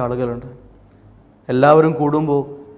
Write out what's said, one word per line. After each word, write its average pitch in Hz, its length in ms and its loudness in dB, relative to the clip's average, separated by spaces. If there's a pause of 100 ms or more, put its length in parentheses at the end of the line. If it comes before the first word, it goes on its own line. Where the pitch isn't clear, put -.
ആളുകളുണ്ട്. 120 460 -6 (1000)
എല്ലാവരും 151 480 4
കൂടുമ്പോൾ 147 420 -2 (360)